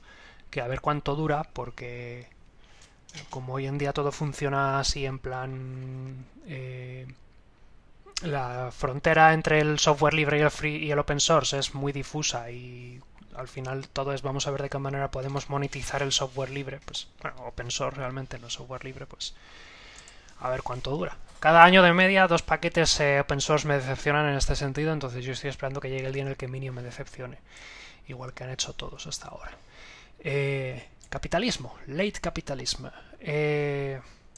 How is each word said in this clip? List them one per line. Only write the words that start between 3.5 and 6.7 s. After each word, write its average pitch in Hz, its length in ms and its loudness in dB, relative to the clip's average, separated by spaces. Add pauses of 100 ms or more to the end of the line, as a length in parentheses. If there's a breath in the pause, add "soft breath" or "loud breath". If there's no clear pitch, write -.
hoy 135 120 -2
en 139 120 -2
día 143 160 0
todo 143 180 0
funciona 139 680 0
así 139 280 0
en 131 120 -4
plan, 131 1080 -8 (200)
eh, 127 600 -12 (1120)